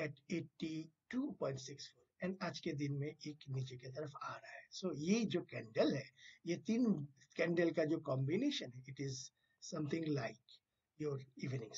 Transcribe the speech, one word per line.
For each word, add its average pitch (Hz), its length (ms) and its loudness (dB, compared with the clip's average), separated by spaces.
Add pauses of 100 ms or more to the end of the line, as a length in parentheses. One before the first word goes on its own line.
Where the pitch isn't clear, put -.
at 147 180 -4 (160)
eighty-two 160 880 -4 (140)
point 139 200 0
six - 300 -10
four - 160 -20 (180)
and 190 180 -2
आज 165 160 -4
के 170 200 -2
दिन 143 200 0
में 143 80 0
एक 151 420 -8
नीचे 131 280 -4
की 120 100 -12
तरफ 139 360 -6
आ - 120 -6
रहा - 200 -14
है। - 100 -16 (140)
So, 185 160 0
ये 185 280 4 (120)
जो 170 60 4 (100)
कैंडल 120 420 2
है, 131 160 -2 (360)
ये 170 100 2 (120)
तीन 226 180 4 (520)
कैंडल 165 400 6
का 160 160 6
जो 160 60 2 (100)
कॉम्बिनेशन 139 680 2
है, 127 80 -14 (100)
it 139 120 -4
is 131 160 -6 (420)
something 156 540 0
like 110 400 -6 (420)
your 147 200 0 (260)
evening 127 320 -4